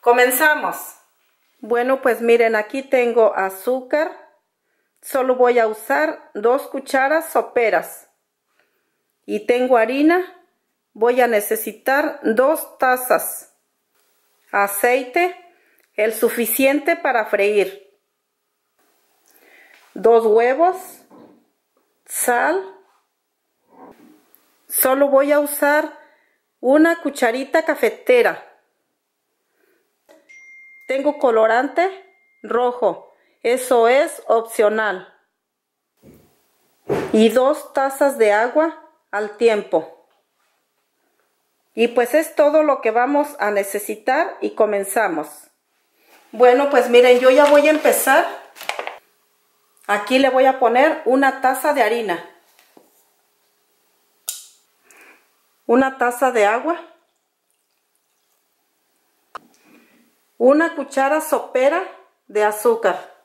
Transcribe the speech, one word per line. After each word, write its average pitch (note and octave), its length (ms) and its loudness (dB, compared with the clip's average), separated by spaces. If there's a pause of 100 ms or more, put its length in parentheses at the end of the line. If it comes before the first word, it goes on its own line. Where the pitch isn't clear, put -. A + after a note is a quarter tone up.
Comenzamos. B3+ 920 0 (640)
Bueno, B3 420 -2
pues A#3 200 0
miren, A#3 340 2
aquí G#3+ 260 -4
tengo A#3+ 540 2
azúcar. B3+ 960 -6 (680)
Solo B3+ 360 -2
voy B3 240 4
a A3+ 80 2
usar C#4 640 -4
dos B3 360 0
cucharas C#4 640 -2
soperas. - 760 -2 (1160)
Y G#3 180 -6
tengo B3+ 320 2
harina. D4 680 0 (500)
Voy B3 280 0
a A#3+ 60 2
necesitar A3+ 960 -4
dos C4 560 -2
tazas. - 680 -2 (1040)
Aceite, B3+ 840 -2 (580)
el A3 180 -2
suficiente C4+ 840 0
para B3+ 300 -2
freír. G3+ 720 -2 (1900)
Dos A3+ 320 4
huevos, C4 500 2 (1300)
sal, C4+ 540 -2 (2000)
solo C4+ 420 0
voy C#4 240 2
a D4 60 2
usar D4 600 -2 (600)
una D#4 400 2
cucharita C4+ 640 -2
cafetera. A#3+ 800 0 (2500)
Tengo C#4+ 320 -2
colorante B3+ 960 0 (260)
rojo, A#3 720 -4 (300)
eso A#3+ 440 2
es C#4 380 0
opcional. G#3+ 920 -2 (2000)
Y A3+ 160 4
dos B3+ 440 0
tazas C4+ 440 -2
de G#3+ 160 2
agua C#4 560 -2 (220)
al G#3 260 -8
tiempo. G#3+ 600 -2 (1800)
Y A#3 80 2
pues A#3+ 260 0
es D#4 220 0
todo D4+ 280 4
lo C#4 180 0
que A3 100 -2
vamos C#4+ 480 -2
a G#3 120 -2
necesitar G#3+ 880 -4
y G#3+ 80 -4
comenzamos. G3+ 800 -2 (1080)
Bueno, B3 360 4
pues B3 200 2
miren, B3 300 6
yo B3+ 100 4
ya C#4+ 160 6
voy D4 220 4
a D#4 40 4
empezar. D4 540 2 (1600)
Aquí G#3 320 -2
le C4+ 100 2
voy C4 140 2
a C4 160 2
poner C4 460 2
una C4 340 0
taza C4+ 340 -2
de C4+ 80 0
harina. G#3+ 480 -4 (3250)
Una C4 320 0
taza B3 340 -2
de A3 140 2
agua. B3+ 360 -2 (3500)
Una D#4 380 2
cuchara C#4+ 460 -2
sopera C#4 600 -2 (460)
de G#3 160 -2
azúcar. G#3+ 800 -2